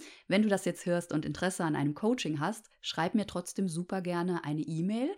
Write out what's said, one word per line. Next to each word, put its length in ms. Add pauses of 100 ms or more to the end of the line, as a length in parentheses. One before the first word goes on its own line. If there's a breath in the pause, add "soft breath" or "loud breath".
(300 loud breath)
Wenn 140
du 40
das 160
jetzt 220
hörst 260
und 140
Interesse 400
an 100
einem 180
Coaching 460
hast, 300 (100)
schreib 340
mir 140
trotzdem 400
super 320
gerne 460
eine 160
E-Mail, 560